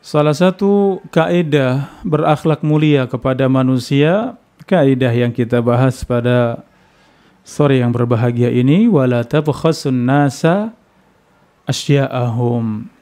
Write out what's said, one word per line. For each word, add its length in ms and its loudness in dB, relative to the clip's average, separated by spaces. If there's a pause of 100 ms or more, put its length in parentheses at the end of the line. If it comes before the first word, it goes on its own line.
Salah 340 0
satu 640 0 (160)
kaidah 880 0
berakhlak 640 0
mulia 400 2
kepada 400 -2
manusia, 880 0 (320)
kaidah 480 2
yang 160 0
kita 320 -2
bahas 400 0
pada 640 -2 (800)
sore 320 2
yang 160 0
berbahagia 560 0
ini, 400 2
"Wala 320 2
tabkhasun 840 -2
nasa 680 0 (920)
asya'ahum." 1200 -2 (100)